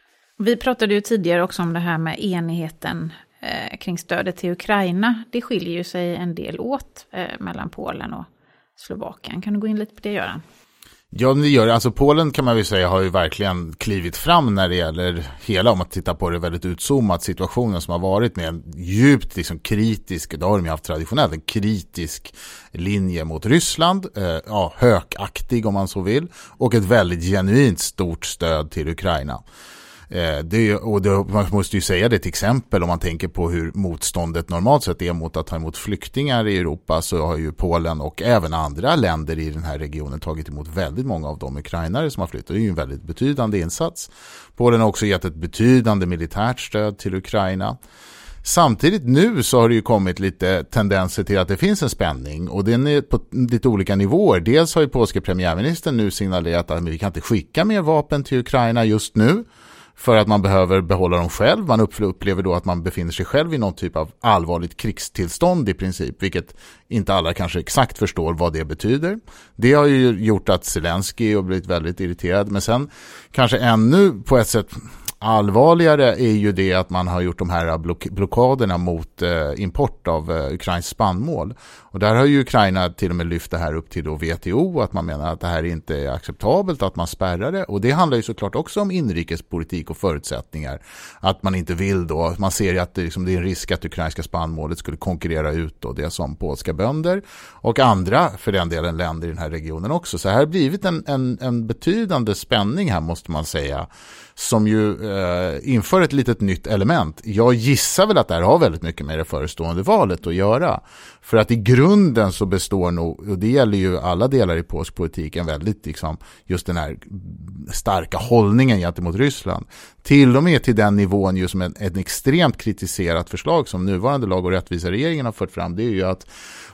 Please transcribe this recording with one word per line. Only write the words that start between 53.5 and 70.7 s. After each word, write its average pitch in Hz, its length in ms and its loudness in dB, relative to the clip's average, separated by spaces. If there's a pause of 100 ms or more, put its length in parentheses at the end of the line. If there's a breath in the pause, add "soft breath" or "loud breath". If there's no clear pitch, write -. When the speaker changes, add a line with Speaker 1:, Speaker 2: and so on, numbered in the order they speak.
Speaker 2:
olika 98 280 2
nivåer. 104 440 4
Dels 143 360 2
har 165 60 4
ju 147 60 2
polska 117 340 0
premiärministern 98 760 -2
nu 104 140 2
signalerat 87 600 -2
att 85 120 -2
vi 80 140 -4
kan - 100 -2
inte 76 140 -6
skicka 123 440 0
mer 214 160 0
vapen 151 420 0
till 131 160 0
Ukraina 120 460 2
just 107 300 0
nu 147 300 6 (500 loud breath)
för 117 220 4
att 104 100 6
man 104 140 4
behöver 95 400 4
behålla 90 360 2
dem 85 120 0
själv. 175 380 2
Man 113 140 4
uppf-, 107 220 0
upplever 95 400 -2
då 90 100 0
att 87 120 -2
man 87 180 -2
befinner 85 280 -4
sig 92 140 -4
själv 160 280 0
i 147 40 -2
någon 101 160 0
typ 85 220 -6
av 80 160 -4 (100)
allvarligt 85 560 0
krigstillstånd 113 920 -2
i 92 40 0
princip, 92 500 -6
vilket 92 320 -6 (320 loud breath)
inte 101 260 -2
alla 87 200 2
kanske 87 260 -4
exakt - 380 0
förstår 85 360 -2
vad 82 200 0
det 80 120 -4
betyder. 139 540 -2 (360 loud breath)
Det 120 180 6
har 147 120 6
ju 123 400 4
gjort 107 240 2
att 92 160 2
Zelensky 98 680 -2